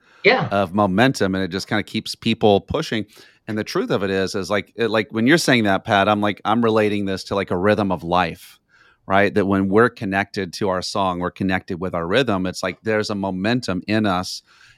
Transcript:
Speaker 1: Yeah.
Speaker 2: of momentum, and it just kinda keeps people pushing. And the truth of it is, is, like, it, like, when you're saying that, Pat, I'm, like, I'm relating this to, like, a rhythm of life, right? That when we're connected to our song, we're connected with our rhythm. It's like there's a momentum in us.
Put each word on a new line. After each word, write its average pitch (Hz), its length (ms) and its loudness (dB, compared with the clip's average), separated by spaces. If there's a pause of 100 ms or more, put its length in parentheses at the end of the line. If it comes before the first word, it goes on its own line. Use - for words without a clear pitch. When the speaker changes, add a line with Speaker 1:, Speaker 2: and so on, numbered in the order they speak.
(240)
Speaker 1:
Yeah. 208 280 2
Speaker 2:
of 98 220 0
momentum, 104 600 2
and 95 100 -2
it 92 40 -2
just 90 200 -6
kinda 107 160 -2
keeps - 300 -8
people 107 480 2
pushing. 131 440 -4 (420)
And 110 100 -6
the 107 60 -4
truth 220 260 -4
of 107 140 0
it 98 80 -2
is, 95 240 -2
is, 92 140 -4
like, 101 260 -4
it, 113 140 0
like, 110 220 0
when 113 140 0
you're 160 140 6
saying 123 240 2
that, 95 220 0
Pat, 101 220 4
I'm, 104 140 2
like, 104 240 -2
I'm 113 180 2
relating 107 420 2
this 95 200 -4
to, - 100 -6
like, 98 140 -2
a 95 80 -2
rhythm 101 340 2
of 82 120 -4
life, 85 560 -2 (480)
right? 98 260 4
That 95 140 2
when 98 220 2
we're 113 200 4
connected 98 640 -6
to 101 160 -4
our 92 120 -2
song, 92 380 -4
we're 87 120 -4
connected 92 480 -4
with 90 160 -4
our 85 100 -4
rhythm. 101 400 0
It's 92 160 -6
like 95 220 -6
there's 107 260 -2
a 107 60 -6
momentum 95 720 -4
in 110 180 0
us. 92 380 -4 (340)